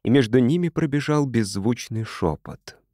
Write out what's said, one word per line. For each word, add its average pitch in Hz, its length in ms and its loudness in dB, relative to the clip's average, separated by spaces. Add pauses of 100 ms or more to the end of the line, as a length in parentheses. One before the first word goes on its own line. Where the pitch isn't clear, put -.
и 113 60 -2
между 127 300 4
ними 165 300 2
пробежал 147 560 0
беззвучный 110 800 -2
шёпот - 720 -6 (160)